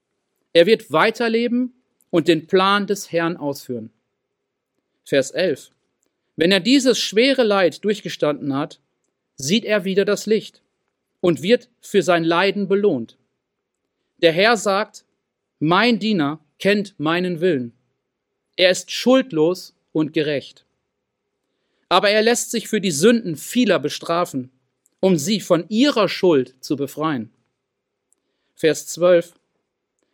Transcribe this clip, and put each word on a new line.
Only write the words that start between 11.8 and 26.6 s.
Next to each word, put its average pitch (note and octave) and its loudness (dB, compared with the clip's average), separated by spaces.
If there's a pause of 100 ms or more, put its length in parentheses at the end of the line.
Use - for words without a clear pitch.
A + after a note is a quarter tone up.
für G3 0
sein E3+ 2
Leiden F#3 0
belohnt. G3 -2 (1040)
Der E3 4
Herr G#3+ 2
sagt, G3 -4 (560)
mein F#3+ 2
Diener D#3+ -2 (180)
kennt G3+ -2
meinen E3+ -4
Willen. C3+ -2 (840)
Er F3+ 2
ist - -4
schuldlos F3+ 0 (180)
und D#3 -2
gerecht. D3 -6 (1200)
Aber F#3+ 2
er G#3+ 2
lässt A#3 0
sich A3+ -6
für G#3+ -2
die F#3 -2
Sünden F3 2
vieler G#3+ 0
bestrafen, D3 -6 (480)
um F#3 2
sie F3 -2
von E3+ -2
ihrer A3 2
Schuld D3 0